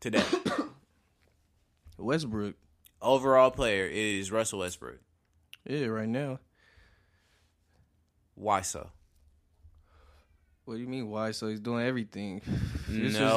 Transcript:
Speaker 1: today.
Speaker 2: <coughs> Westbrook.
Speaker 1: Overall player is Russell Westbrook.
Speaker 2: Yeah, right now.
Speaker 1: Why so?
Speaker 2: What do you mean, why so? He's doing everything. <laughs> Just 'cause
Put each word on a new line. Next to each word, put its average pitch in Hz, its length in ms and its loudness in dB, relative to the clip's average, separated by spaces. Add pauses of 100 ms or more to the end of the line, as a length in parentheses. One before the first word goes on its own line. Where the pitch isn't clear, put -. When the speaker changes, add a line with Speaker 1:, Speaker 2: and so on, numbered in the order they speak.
Speaker 1:
today. 110 240 0
Speaker 2:
<coughs> - 1700 -8
Westbrook. 110 580 -2 (440)
Speaker 1:
Overall 131 500 8
player 101 360 2
is 98 440 -2
Russell 110 300 0
Westbrook. 64 380 -8 (680)
Speaker 2:
Yeah, 139 200 -4
right 110 220 -4
now. 131 300 -4 (2000)
Speaker 1:
Why 98 280 2
so? - 260 -8 (1800)
Speaker 2:
What 113 120 -12
do 117 40 -8
you 123 60 -10
mean, 127 240 -6
why 107 220 -2
so? 110 160 -6
He's 107 120 -6
doing 117 260 -2
everything. 104 540 -4
<laughs> - 100 -8 (420)
Just 110 260 0
'cause 110 180 4